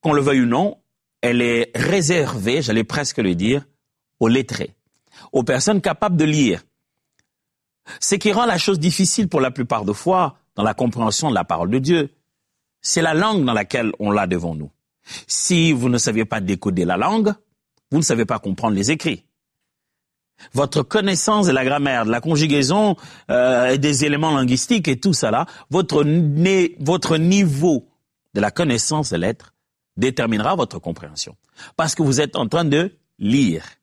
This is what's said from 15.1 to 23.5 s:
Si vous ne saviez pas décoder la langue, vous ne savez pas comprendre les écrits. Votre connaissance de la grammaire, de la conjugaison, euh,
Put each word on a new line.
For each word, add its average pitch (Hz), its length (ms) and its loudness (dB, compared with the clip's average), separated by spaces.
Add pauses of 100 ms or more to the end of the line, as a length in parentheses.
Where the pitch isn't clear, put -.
Si 165 460 0
vous 123 160 0
ne 123 100 0
saviez 110 280 -2
pas 113 140 -6
décoder 92 440 -2
la 90 140 0
langue, 208 340 0 (580)
vous 143 80 0
ne 165 40 2
savez 117 240 0
pas 113 120 -4
comprendre 101 380 -2
les 101 140 0
écrits. 156 340 -4 (1300)
Votre 135 300 0
connaissance 202 640 0
de 156 60 4
la 131 120 2
grammaire, 135 400 0
de 110 60 -2
la 120 100 0
conjugaison, 156 760 2 (340)
euh, 127 400 2